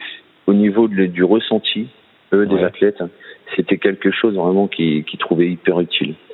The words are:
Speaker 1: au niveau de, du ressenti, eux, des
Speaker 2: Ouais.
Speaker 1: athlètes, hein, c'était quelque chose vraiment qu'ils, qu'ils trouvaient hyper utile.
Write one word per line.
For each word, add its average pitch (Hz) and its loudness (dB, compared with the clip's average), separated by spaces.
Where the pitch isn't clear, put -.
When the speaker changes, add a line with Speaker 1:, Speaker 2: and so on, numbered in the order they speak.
Speaker 1:
au 101 4
niveau 104 4
de, 98 0
du 90 0
ressenti, 110 0
eux, 101 4
des 98 0
Speaker 2:
Ouais. 90 0
Speaker 1:
athlètes, 101 0
hein, 85 -6
c'était 90 0
quelque 98 0
chose 107 0
vraiment 95 2
qu'ils, 78 -2
qu'ils - -12
trouvaient 87 0
hyper 87 0
utile. 82 -4